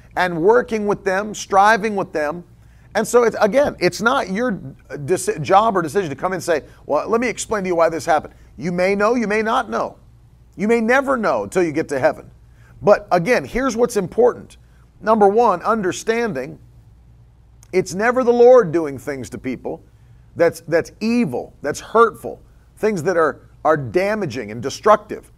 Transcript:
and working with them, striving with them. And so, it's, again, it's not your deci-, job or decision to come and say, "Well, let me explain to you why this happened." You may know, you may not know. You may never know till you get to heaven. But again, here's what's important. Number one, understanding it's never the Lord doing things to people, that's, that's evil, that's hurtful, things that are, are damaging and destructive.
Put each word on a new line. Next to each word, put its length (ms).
and 260
working 440
with 180
them, 300
striving 640
with 180
them. 300
And 140
so, 160
it's, 160
again, 400
it's 220
not 280
your 240
deci-, 520
job 360
or 40
decision 280
to 60
come 180
and 100
say, 200
"Well, 220
let 140
me 80
explain 340
to 60
you 60
why 120
this 180
happened." 280
You 160
may 220
know, 200
you 120
may 140
not 280
know. 280
You 100
may 140
never 340
know 320
till 160
you 80
get 180
to 100
heaven. 300
But 300
again, 340
here's 320
what's 180
important. 640
Number 300
one, 320
understanding 960
it's 220
never 320
the 80
Lord 400
doing 240
things 320
to 80
people, 460
that's, 260
that's 380
evil, 640
that's 180
hurtful, 640
things 260
that 140
are, 240
are 140
damaging 760
and 100
destructive. 760